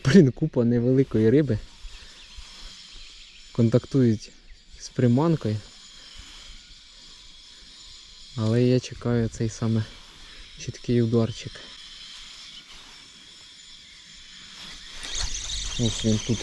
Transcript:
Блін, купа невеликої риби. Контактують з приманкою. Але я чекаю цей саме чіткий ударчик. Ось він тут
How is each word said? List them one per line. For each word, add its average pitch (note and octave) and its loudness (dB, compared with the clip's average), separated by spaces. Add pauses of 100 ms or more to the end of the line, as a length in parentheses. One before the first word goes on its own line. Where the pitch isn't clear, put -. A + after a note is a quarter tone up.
Блін, C3+ 8
купа C3 0
невеликої A#2+ 4
риби. B2+ 4 (1900)
Контактують A#2 2 (480)
з - -16
приманкою. B2 2 (2750)
Але A#2 2
я B2 4
чекаю A#2+ -4
цей A2+ -6
саме A2 -2 (760)
чіткий - -2
ударчик. A2+ 0 (4000)
Ось A#2 0
він A2 2
тут A2+ 0